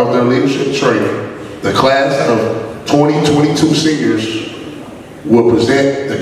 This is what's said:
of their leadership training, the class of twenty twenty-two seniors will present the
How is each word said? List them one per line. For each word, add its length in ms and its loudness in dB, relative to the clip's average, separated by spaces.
of 140 2
their 100 2
leadership 500 0
training, 840 -2
the 140 -2
class 440 2
of 80 2
twenty 440 2
twenty-two 440 2
seniors 500 0
will 240 4
present 580 2
the 140 -4